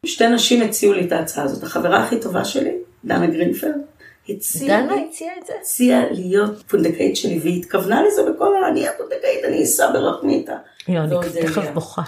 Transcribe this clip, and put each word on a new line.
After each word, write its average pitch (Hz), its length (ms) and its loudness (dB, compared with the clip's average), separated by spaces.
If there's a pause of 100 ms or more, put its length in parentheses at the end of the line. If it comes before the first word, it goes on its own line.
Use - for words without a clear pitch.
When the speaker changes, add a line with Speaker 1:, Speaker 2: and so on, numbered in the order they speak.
Speaker 1:
שתי 233 220 2
נשים 240 340 4
הציעו 208 300 2
לי 185 140 0
את 170 60 -2
ההצעה 160 320 -2
הזאת. - 180 -4
החברה 185 420 0
הכי 226 160 -2
טובה - 240 -4
שלי, 320 320 -2 (280)
דנה 175 220 2
גרינפלד, 175 480 0 (540)
הציעה 208 540 0
Speaker 2:
דנה 330 120 -2
Speaker 1:
לי, 320 140 -2
Speaker 2:
הציעה 330 320 -10
את - 60 -18
זה? - 140 -10
Speaker 1:
הציעה 247 500 2
להיות 185 580 0
פונדקאית - 480 2
שלי, 175 220 -2
והיא 175 240 0
התכוונה 202 400 0
לזה 415 280 4
בכל - 220 2 (120)
ה-, 339 40 0
"אני - 200 0
הפונדקאית, - 560 -2
אני - 200 2
אסע - 280 2
ברחמי - 420 0
איתה." - 180 -2 (360)
Speaker 2:
יואו, 170 160 0
אני 160 100 0
Speaker 1:
ואודליה. 170 280 -2
Speaker 2:
תכף 160 320 -2
בוכה. 165 340 -4